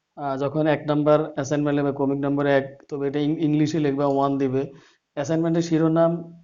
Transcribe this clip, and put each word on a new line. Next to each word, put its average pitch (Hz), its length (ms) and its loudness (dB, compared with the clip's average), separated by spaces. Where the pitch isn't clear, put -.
আহ, 139 220 -6
যখন 143 300 -2
এক 147 200 0
নাম্বার 151 460 2
অ্যাসাইনমেন্ট 147 460 -2
লিখবে, 143 160 0
ক্রমিক 139 240 -2
নম্বর 143 260 0
এক, 135 440 0
তবে 139 180 -4
এটা 139 120 -2
ইং-, 147 200 0
ইংলিশে 151 400 0
লিখবা, 143 260 0
ওয়ান 139 320 2
দিবে। 135 360 -2
অ্যাসাইনমেন্টের 165 480 0
শিরোনাম, 165 500 2